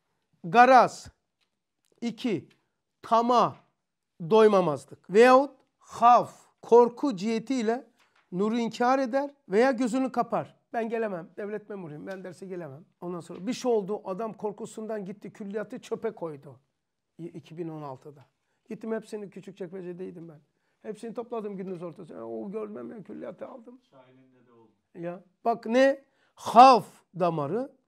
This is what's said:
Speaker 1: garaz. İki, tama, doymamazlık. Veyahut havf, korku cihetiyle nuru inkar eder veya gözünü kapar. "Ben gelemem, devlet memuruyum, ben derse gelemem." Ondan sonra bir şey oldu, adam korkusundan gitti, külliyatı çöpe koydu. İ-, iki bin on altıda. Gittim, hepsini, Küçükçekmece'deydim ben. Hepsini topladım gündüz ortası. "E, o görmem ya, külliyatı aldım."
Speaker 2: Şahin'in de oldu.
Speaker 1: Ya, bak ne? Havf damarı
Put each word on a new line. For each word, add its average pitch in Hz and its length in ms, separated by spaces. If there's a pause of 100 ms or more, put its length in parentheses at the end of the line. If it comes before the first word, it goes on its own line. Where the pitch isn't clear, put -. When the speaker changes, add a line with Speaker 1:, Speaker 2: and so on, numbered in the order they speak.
(440)
Speaker 1:
garaz. 233 680 (880)
İki, 226 480 (520)
tama, 226 540 (760)
doymamazlık. 190 800
Veyahut 254 420 (260)
havf, 226 540 (300)
korku 233 540
cihetiyle 226 720 (440)
nuru 208 260
inkar 240 420
eder 269 320 (180)
veya 233 220
gözünü 254 400
kapar. 202 460 (160)
"Ben 226 160
gelemem, 214 480
devlet 208 320
memuruyum, 175 380
ben 190 160
derse 185 220
gelemem." 170 400 (160)
Ondan 175 180
sonra 175 280
bir 254 60
şey 247 180
oldu, 208 340
adam 196 280
korkusundan 214 720
gitti, 202 280
külliyatı 208 460
çöpe 220 320
koydu. 147 480 (580)
İ-, 165 100
iki 156 300
bin 170 100
on 156 140
altıda. 139 440 (400)
Gittim, 220 260
hepsini, 220 380
Küçükçekmece'deydim 180 1000
ben. 151 100 (420)
Hepsini 220 320
topladım 226 440
gündüz 185 260
ortası. 170 300
"E, - 80
o 220 300
görmem 220 400
ya, 220 120
külliyatı - 440
aldım." 247 320 (120)
Speaker 2:
Şahin'in 127 540
de 120 60
oldu. 113 200 (240)
Speaker 1:
Ya, 175 280 (220)
bak 233 200
ne? 269 380 (320)
Havf 240 520 (320)
damarı 170 520 (160)